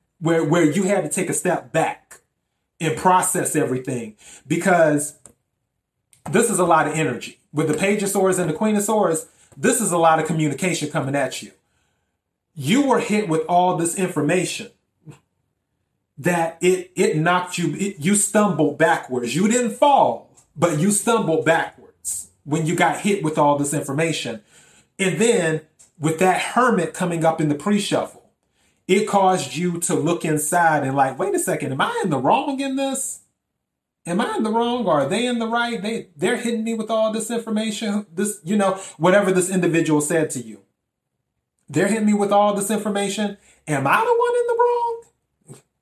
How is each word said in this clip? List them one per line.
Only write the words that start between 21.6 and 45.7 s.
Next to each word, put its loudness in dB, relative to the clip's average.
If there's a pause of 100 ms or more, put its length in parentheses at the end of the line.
when -2
you 0
got 0
hit 0
with -2
all 4
this -2
information. -4 (560)
And 0
then 2 (360)
with -2
that 2
Hermit 0
coming -4
up 2
in 0
the 0
pre-shuffle, -4 (560)
it 2
caused 2
you -2
to -2
look -2
inside 2
and -2
like, 0
"Wait -2
a 0
second, -4
am -6
I -2
in -2
the 0
wrong 0
in -4
this? -4 (840)
Am -2
I -4
in -2
the -2
wrong? -2
Or 2
are -2
they -2
in -2
the -2
right? -4
They, -6
they're 0
hitting -4
me -4
with -6
all 0
this -6
information." -4
This, -4
you -2
know, 0 (160)
whatever 4
this 2
individual 2
said 0
to -8
you. -16 (1080)
"They're 0
hitting 0
me 4
with 2
all 4
this -4
information. -4 (300)
Am -2
I 4
the 2
one 2
in -2
the -2
wrong?" 0 (800)